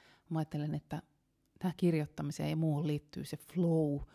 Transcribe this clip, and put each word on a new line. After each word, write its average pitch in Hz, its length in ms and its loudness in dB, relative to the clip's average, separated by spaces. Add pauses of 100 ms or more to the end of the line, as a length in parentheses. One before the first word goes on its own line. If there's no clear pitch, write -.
(300)
mä 160 100 -2
ajattelen, 151 360 -4
että 147 260 -8 (580)
tää 180 180 -2
kirjoittamiseen 151 720 0
ja 160 60 0
muuhun 151 320 2
liittyy 147 380 -4
se 147 120 -8
flow, 160 640 2 (140)